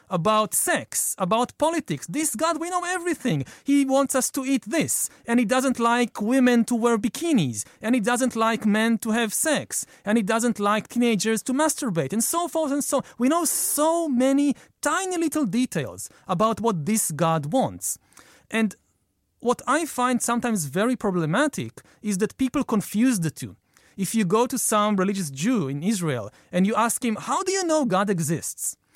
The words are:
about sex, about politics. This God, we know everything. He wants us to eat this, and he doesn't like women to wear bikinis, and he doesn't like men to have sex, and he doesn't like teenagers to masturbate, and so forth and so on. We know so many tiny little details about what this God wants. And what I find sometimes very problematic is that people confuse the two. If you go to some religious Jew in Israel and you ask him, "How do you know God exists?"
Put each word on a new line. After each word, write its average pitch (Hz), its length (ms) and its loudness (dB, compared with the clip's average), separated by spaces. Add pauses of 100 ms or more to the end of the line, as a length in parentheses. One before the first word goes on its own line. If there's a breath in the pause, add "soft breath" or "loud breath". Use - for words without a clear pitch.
(100)
about 214 440 2
sex, - 640 -2
about 220 380 0
politics. 311 520 -2
This 294 260 -2
God, 320 260 0
we 330 80 -6
know 359 160 -2
everything. 339 600 -2 (180 loud breath)
He 277 220 4
wants 269 320 2
us 254 160 0
to 269 120 -4
eat 262 220 0
this, 226 420 -2 (160 soft breath)
and 233 140 2
he 247 80 2
doesn't 254 320 0
like 240 420 0
women 240 440 4
to 247 100 -2
wear 233 240 2
bikinis, 208 680 0 (160 loud breath)
and 220 140 0
he 254 60 2
doesn't 240 340 0
like 226 320 0
men 220 320 2
to 220 140 -4
have 226 200 0
sex, - 540 -2 (180 loud breath)
and 214 140 2
he 233 60 0
doesn't 226 340 0
like 208 300 0
teenagers 226 560 0
to 262 80 -2
masturbate, 226 600 0
and 226 120 0
so 339 240 -2
forth 311 240 0
and 285 100 -2
so - 140 -2
on. - 80 -2 (140 loud breath)
We 247 100 2
know 330 160 2
so 320 640 0
many 269 480 2 (240 loud breath)
tiny 359 360 -2
little 302 300 0
details 165 640 -4 (160 soft breath)
about 208 340 0
what 196 260 -2
this 214 260 0
God 160 400 0
wants. 156 460 -2 (520 soft breath)
And 220 240 0 (680)
what 233 260 0
I 294 200 2
find 247 360 0
sometimes 226 440 -2
very 196 280 0
problematic 180 840 -2 (200 soft breath)
is 202 180 -2
that - 180 -2
people 262 260 0
confuse 226 560 0
the 160 140 -2
two. 101 240 -12 (400 soft breath)
If 196 180 -4
you 220 100 2
go 220 220 2
to 254 100 -6
some 214 380 2
religious 190 360 0
Jew 165 360 0
in 143 160 -6
Israel 160 480 -2 (220 soft breath)
and 185 120 2
you 208 120 2
ask 226 280 0
him, 226 120 0
"How 294 260 -2
do 381 80 -4
you 381 140 0
know 311 200 2
God 196 240 0
exists?" 165 680 -4 (200 soft breath)